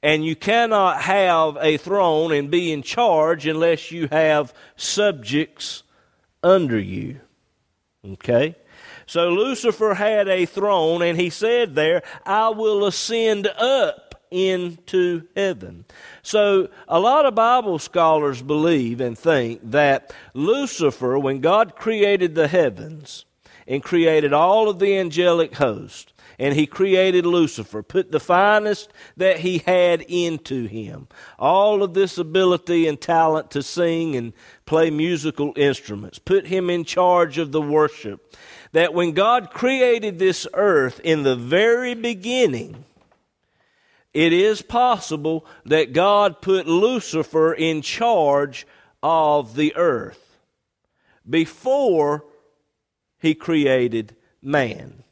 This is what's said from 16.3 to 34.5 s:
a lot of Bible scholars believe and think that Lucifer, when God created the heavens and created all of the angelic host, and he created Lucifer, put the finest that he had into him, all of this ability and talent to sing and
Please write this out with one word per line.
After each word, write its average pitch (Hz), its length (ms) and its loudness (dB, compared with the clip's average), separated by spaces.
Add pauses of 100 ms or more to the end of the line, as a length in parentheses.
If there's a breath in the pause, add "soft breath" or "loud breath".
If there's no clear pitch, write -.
a 165 100 2
lot 262 280 4
of 240 80 0
Bible 226 440 2
scholars 151 640 0
believe 139 600 0
and 120 160 -6
think 127 440 0
that 135 520 0 (180 loud breath)
Lucifer, 147 840 -2
when 135 220 -4
God 180 360 0
created 202 580 0
the 156 140 2
heavens 151 800 -4 (420 soft breath)
and 135 140 -4
created 160 500 2
all 196 380 4
of 185 80 -6
the 196 180 2
angelic 170 600 0
host, - 580 -4 (240 soft breath)
and 139 160 0
he 151 120 2
created 185 600 2
Lucifer, 156 560 -2
put 185 300 -4
the 151 60 0
finest 208 720 0 (240 loud breath)
that 180 260 0
he 180 180 -2
had 175 500 2
into 160 560 -4
him, 98 420 -12 (320 loud breath)
all 196 440 2
of 185 100 -4
this 190 240 -2
ability 175 680 0
and 147 120 -2
talent 160 520 0
to 143 120 -6
sing 165 540 -2
and 117 160 -8 (320 soft breath)